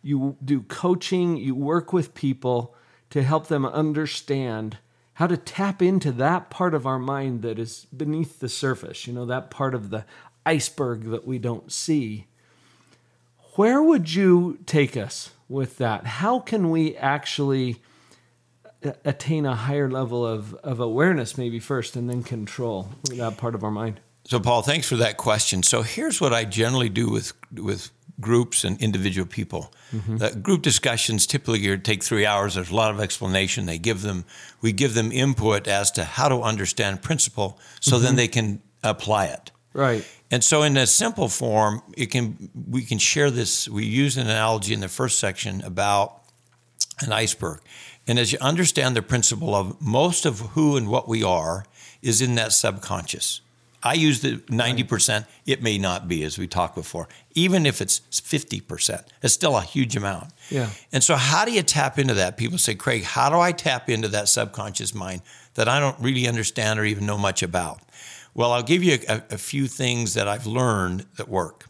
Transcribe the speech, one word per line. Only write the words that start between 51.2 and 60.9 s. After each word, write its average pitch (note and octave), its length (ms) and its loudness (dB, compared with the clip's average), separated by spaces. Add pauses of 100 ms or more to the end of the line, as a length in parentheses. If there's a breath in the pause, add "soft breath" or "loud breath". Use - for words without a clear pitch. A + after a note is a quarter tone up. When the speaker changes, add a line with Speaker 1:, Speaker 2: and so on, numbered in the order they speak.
Speaker 2:
are F2+ 400 0 (380 loud breath)
is A#2 200 2
in B2 140 2
that A2+ 160 0
subconscious. - 880 -2 (440)
I B2 100 2
use D3+ 280 4
the B2 280 -2
ninety A#2+ 340 2
percent. G#2 440 0 (180 loud breath)
It C3 160 0
may A2 160 2
not F2+ 300 -2
be, D#2+ 160 0
as D2+ 140 -6
we F#2 100 -6
talked F2 280 -2
before. E2+ 320 -8 (280 loud breath)
Even F3 320 4
if A2+ 120 0
it's - 200 0 (200)
fifty - 400 -4
percent, - 440 -4 (180 soft breath)
it's - 140 4
still D3+ 200 2
a G2+ 60 4
huge A#2 340 -2
amount. G2 380 -4 (160 loud breath)
Speaker 1:
Yeah. B2+ 200 -2 (220 loud breath)